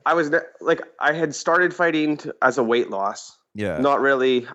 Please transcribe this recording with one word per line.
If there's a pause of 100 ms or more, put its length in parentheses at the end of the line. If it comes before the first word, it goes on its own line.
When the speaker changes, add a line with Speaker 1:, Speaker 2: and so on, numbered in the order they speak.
Speaker 1:
I
was
ne-, (200)
like, (180)
I
had
started
fighting
t-, (100)
as
a
weight
loss. (160)
Speaker 2:
Yeah.
Speaker 1:
Not
really,